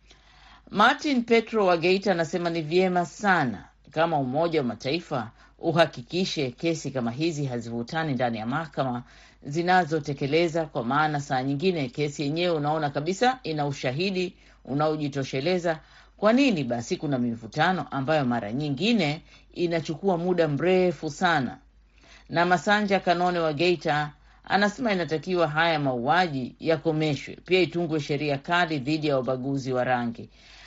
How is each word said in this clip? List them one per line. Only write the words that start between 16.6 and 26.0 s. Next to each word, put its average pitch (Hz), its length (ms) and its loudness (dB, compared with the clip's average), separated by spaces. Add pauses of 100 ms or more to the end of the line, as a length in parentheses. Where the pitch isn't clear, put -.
basi 120 340 -4
kuna 147 220 -2
mivutano 123 720 -2
ambayo 139 340 0
mara 117 260 -2
nyingine 151 680 0 (320)
inachukua 170 640 -2
muda 170 300 2
mrefu 165 600 2
sana? 151 480 0 (720)
Na 165 160 2
Masanja 196 540 2
Kanone 175 400 2
wa 160 140 0
Geita 151 580 0 (320)
anasema 202 500 0
inatakiwa 170 540 0
haya 156 320 2
mauaji 135 800 0